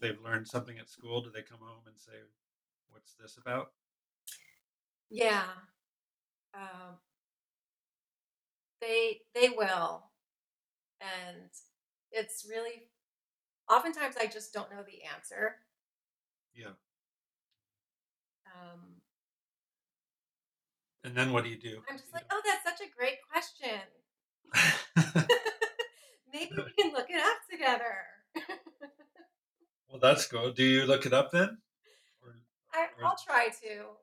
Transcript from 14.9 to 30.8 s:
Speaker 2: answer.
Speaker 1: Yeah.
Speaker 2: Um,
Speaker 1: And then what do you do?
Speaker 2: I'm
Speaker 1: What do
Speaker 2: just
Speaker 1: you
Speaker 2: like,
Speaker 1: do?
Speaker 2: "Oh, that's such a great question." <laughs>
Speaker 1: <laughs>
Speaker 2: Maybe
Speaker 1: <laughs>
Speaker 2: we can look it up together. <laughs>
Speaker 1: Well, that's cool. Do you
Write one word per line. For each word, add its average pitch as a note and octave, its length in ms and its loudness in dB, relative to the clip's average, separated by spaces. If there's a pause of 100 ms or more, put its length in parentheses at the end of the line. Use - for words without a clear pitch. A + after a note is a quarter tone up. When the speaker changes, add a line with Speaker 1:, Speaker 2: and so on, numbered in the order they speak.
Speaker 2:
answer. F#3 520 -6 (1000)
Speaker 1:
Yeah. A2 180 -18 (1700)
Speaker 2:
Um, F3 560 -20 (2000)
Speaker 1:
And B2 140 -8
then C3 160 2
what A#2+ 100 2
do A2+ 80 -6
you A2+ 80 -10
do? A2+ 300 -12
Speaker 2:
I'm C4+ 80 -10
Speaker 1:
What - 20 -16
do - 40 -18
Speaker 2:
just - 100 -20
Speaker 1:
you - 20 -14
Speaker 2:
like, E4+ 80 -8
Speaker 1:
do? - 80 -20
Speaker 2:
"Oh, G#4 140 -2
that's F#4+ 180 2
such F4 240 -4
a - 40 -20
great C4 280 -4 (100)
question." C#4 520 -4 (720)
<laughs> - 920 4
Speaker 1:
<laughs> - 40 -2 (840)
Speaker 2:
Maybe D#4 180 -8
Speaker 1:
<laughs> - 140 -4
Speaker 2:
we - 80 -12 (100)
can E4 100 2
look B3 180 -4
it E4+ 100 0
up A4 180 4 (120)
together. A#3 540 0 (300)
<laughs> D#4+ 100 -6 (1400)
Speaker 1:
Well, C3 100 -16
that's C3 280 8
cool. A#2+ 260 -2
Do B2+ 120 4
you C3 200 6